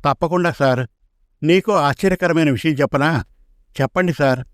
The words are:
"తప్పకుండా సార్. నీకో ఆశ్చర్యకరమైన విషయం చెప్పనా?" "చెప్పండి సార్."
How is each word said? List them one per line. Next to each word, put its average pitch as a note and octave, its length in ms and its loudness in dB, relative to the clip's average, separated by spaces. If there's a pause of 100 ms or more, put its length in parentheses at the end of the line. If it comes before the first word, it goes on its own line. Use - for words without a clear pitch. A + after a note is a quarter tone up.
"తప్పకుండా E3+ 500 0
సార్. B2+ 280 0 (580)
నీకో F#3 280 2
ఆశ్చర్యకరమైన E3 760 0
విషయం C#3+ 220 -2
చెప్పనా?" C#3+ 520 -2 (560)
"చెప్పండి F3 320 -2
సార్." C3 280 0 (140)